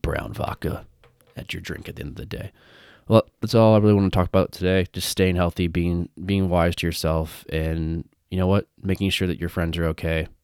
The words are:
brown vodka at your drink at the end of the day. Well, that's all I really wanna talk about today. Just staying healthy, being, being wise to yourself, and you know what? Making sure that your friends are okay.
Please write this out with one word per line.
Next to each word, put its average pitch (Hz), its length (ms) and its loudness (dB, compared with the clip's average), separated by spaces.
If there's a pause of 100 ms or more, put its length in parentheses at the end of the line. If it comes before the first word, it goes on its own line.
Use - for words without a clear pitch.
brown - 300 -4
vodka - 540 -6 (500)
at - 160 -12
your - 80 -10
drink - 280 -12
at - 80 -14
the - 60 -12
end 73 80 -8
of - 60 -12
the - 100 -12
day. - 260 -10 (560)
Well, 110 200 4 (120)
that's 110 140 -4
all 110 200 8
I 107 40 6
really 104 160 6
wanna 98 160 4
talk 90 180 2
about - 240 2
today. 92 400 0
Just - 160 -6
staying 92 280 2
healthy, 87 300 0
being, 87 420 0 (160)
being 95 240 0
wise 87 280 2
to 87 100 -4
yourself, 80 600 -2
and 80 600 -2 (220)
you 92 80 -2
know 92 80 2
what? 98 220 2 (120)
Making 95 300 0
sure 92 160 -2
that 87 140 -4
your 85 80 -4
friends 82 280 -2
are 82 100 0
okay. 82 420 -2 (160)